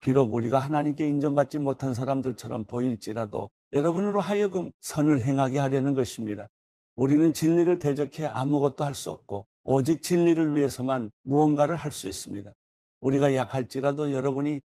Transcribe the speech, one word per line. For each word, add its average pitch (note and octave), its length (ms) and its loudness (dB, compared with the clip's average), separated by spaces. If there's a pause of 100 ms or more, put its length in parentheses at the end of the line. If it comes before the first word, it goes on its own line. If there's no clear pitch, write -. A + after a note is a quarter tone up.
비록 C3 340 4
우리가 A#2 240 0
하나님께 D3 500 -2
인정받지 C#3+ 500 0
못한 C3+ 360 -2
사람들처럼 B2 680 -4
보일지라도 A2 880 -4 (220)
여러분으로 F#3 480 0
하여금 F#3+ 500 -2 (100)
선을 D3 420 2
행하게 C3+ 360 0
하려는 C#3 360 0
것입니다. G#2+ 540 -4 (480)
우리는 D3 360 4
진리를 E3+ 460 2
대적해 D3 480 -2
아무것도 C#3 580 0
할 C#3+ 100 -4
수 - 160 -10
없고 - 360 -10 (180)
오직 C3+ 380 2
진리를 E3 540 2
위해서만 B2+ 540 -2 (120)
무언가를 D3 540 2
할 D3 160 -6
수 - 160 -10
있습니다. G2 440 -12 (480)
우리가 C3+ 340 2
약할지라도 C3+ 800 -2
여러분이 C#3 480 -2 (100)